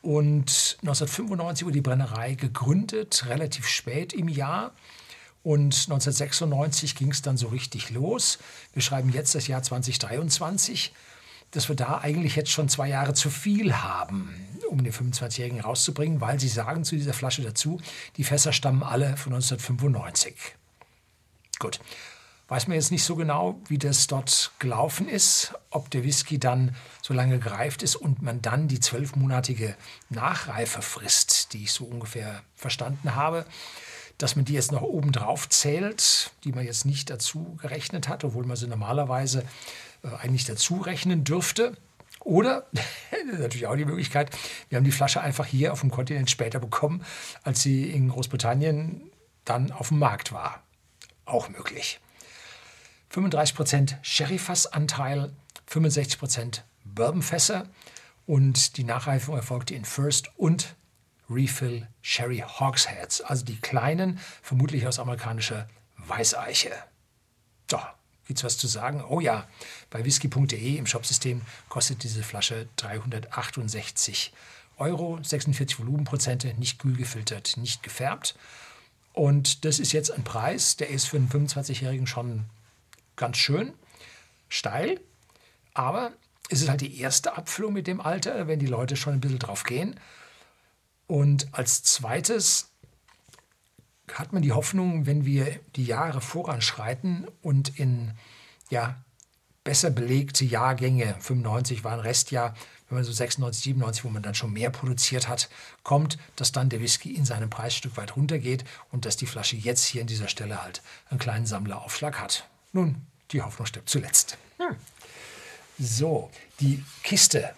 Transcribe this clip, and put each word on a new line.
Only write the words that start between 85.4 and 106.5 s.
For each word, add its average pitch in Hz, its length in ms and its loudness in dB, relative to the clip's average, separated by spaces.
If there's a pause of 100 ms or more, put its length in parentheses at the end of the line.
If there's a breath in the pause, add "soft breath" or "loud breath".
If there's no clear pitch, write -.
aber 196 380 0 (360)
es 139 140 2
ist 156 80 2
halt 135 100 2
die 135 180 -6
erste - 380 0
Abfüllung 202 380 -4
mit 190 120 -2
dem 185 140 -2
Alter, 170 340 -2
da 185 140 -2
werden 156 120 2
die 139 60 2
Leute 127 300 0
schon 147 160 -2
ein 135 80 2
bisschen 131 180 0
drauf 101 240 -6
gehen. 147 380 -4 (1080 loud breath)
Und 143 460 4
als - 300 0
zweites - 880 2 (1400)
hat - 180 -6
man 190 100 2
die 139 100 6
Hoffnung, 165 520 2
wenn 143 220 2
wir 139 340 2 (160)
die 131 80 0
Jahre 135 380 0
voranschreiten 127 1040 -2 (160)
und 135 360 2
in, 120 380 0 (540 loud breath)
ja, 123 320 -2 (640)
besser 143 260 2
belegte 131 560 2
Jahrgänge, 120 720 2
fünfundneunzig 120 640 0
war 113 100 -2
ein 117 60 -6
Restjahr, 117 540 0 (340 loud breath)
wenn 123 100 -2
man 127 60 2
so 120 80 -4
sechsundneunzig, 120 520 -2
siebenundneunzig, 123 400 0
wo 123 40 -4
man 107 140 -4
dann 104 140 -4
schon 110 160 -2
mehr 113 180 0
produziert 127 580 0
hat, 120 220 -2 (320 loud breath)
kommt, 147 340 2 (200 loud breath)
dass - 160 0